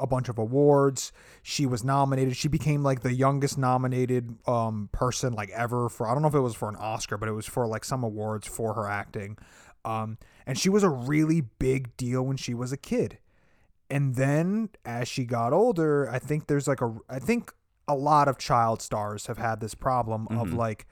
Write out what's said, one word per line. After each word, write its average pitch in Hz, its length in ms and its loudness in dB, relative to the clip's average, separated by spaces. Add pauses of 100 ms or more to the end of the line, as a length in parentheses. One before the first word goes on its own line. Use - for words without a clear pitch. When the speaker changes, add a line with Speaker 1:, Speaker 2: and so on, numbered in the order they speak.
Speaker 1:
a 135 60 -2
bunch 127 220 0
of 113 100 -4
awards. 139 760 4 (300)
She - 240 -2
was 120 180 -2
nominated. 135 520 2
She - 120 -2
became, 143 340 0
like, 135 200 2
the 127 100 0
youngest 135 460 2
nominated, 127 800 0 (100)
um, 113 440 0
person, 123 440 -2
like, 104 160 -6
ever 117 380 -2
for, 113 200 -4
I 117 60 2
don't 147 80 2
know 156 60 4
if 143 60 2
it 147 60 6
was 120 140 0
for 110 140 -6
an 104 80 -8
Oscar, 110 420 -6
but 107 100 -4
it 110 40 -2
was 107 140 -6
for, 123 200 -2
like, 110 180 -4
some 131 180 -4
awards 107 460 -4
for 110 260 -4
her 107 140 -4
acting. 101 480 -8 (480)
Um, 110 340 -6 (280)
and 120 120 -4
she - 120 0
was 202 120 6
a 196 60 6
really 151 540 2
big 131 540 -2
deal 127 260 -2
when 135 160 -2
she 123 160 -6
was 123 180 -6
a 139 40 -6
kid. 185 420 -2 (680)
And 139 280 0
then 165 540 2 (140)
as 117 220 -4
she - 180 -4
got 117 280 0
older, 160 580 4
I 131 80 -2
think 147 300 -4
there's, 143 180 2
like, 139 140 0
a, 117 120 0 (160)
I 127 120 -8
think 226 320 -2 (340)
a 147 80 2
lot 143 340 6
of 127 100 0
child 117 440 2
stars 104 440 -6
have 117 120 -8
had 113 220 -2
this 113 160 -8
problem 110 520 -2
of, 113 200 -2
Speaker 2:
Mm-hmm. 120 80 -2
Speaker 1:
like, 113 360 -4